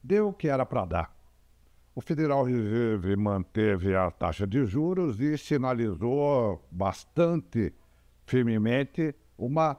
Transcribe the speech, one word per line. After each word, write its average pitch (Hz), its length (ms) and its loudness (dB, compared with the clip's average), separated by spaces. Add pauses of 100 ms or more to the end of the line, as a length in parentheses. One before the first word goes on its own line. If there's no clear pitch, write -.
deu 208 220 2
o 185 40 -8
que - 140 -4
era 131 180 2
pra 110 200 -2
dar. 85 280 -4 (800)
O - 60 -8
Federal 143 460 0
Reserve 110 720 0
manteve 98 760 2
a 92 160 2
taxa 87 380 -4
de 123 180 0
juros 151 540 -2
e 147 180 0
sinalizou 123 1300 0
bastante 113 1000 -2 (520)
firmemente 127 880 0 (240)
uma 143 420 0